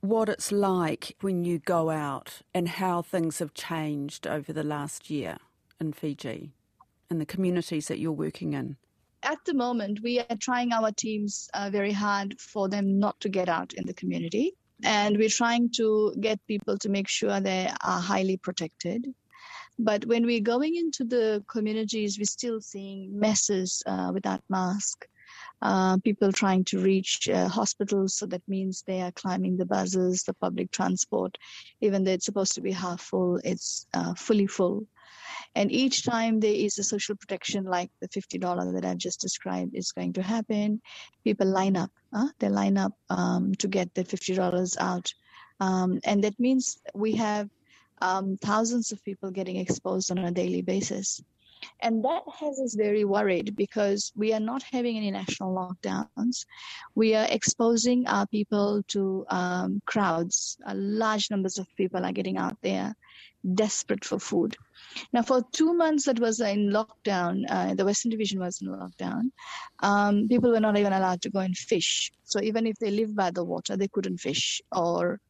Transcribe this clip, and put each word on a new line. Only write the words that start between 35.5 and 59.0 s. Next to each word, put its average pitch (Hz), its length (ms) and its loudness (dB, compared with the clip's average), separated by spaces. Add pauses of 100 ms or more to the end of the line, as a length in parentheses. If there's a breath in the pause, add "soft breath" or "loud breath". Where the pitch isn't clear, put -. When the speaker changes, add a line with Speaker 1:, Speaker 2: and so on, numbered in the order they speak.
Speaker 2:
And 202 160 2
each 254 320 0
time 226 360 2
there 214 140 4
is 208 240 0
a 202 60 -4
social 208 320 -2
protection 196 480 -6
like 180 260 -2 (100)
the 190 100 -8
fifty - 280 -8
dollars 180 360 -2
that 175 120 -2
I've 92 120 -2
just 180 240 -6
described - 540 -4
is - 160 -4
going 180 220 -4
to 185 80 -2
happen, 214 600 0 (420 loud breath)
people 208 240 2
line 190 300 4
up. 190 140 -2 (220)
Huh? 240 160 0 (100)
They 202 100 2
line 196 280 4
up, 196 160 2 (160)
um, 180 460 2
to 185 120 -2
get 185 280 0
the 185 80 0
fifty - 320 -4
dollars 180 440 0
out. 180 320 -4 (480 loud breath)
Um, 185 440 0
and 202 200 2
that 208 160 -2
means 254 400 0 (140)
we 214 200 -2
have, 208 360 -2 (520 soft breath)
um, 190 360 -2
thousands 226 540 0
of 202 120 -10
people 196 280 -8
getting 185 240 -4
exposed 190 560 -2
on 185 80 0
a 175 120 -2
daily 180 300 0
basis. 190 600 -4 (560 loud breath)
And 226 240 0
that 330 180 0 (180)
has 285 200 -4
us 240 160 -4
very 208 300 2
worried 202 500 0
because 202 600 0
we 214 180 2
are 220 80 0
not 240 200 -4
having 240 360 -2
any 208 120 -2
national 190 460 -4
lockdowns. 190 880 -4 (480 loud breath)
We 220 220 4
are 214 140 4
exposing 233 800 4
our 202 200 2
people 208 640 2
to, 190 400 0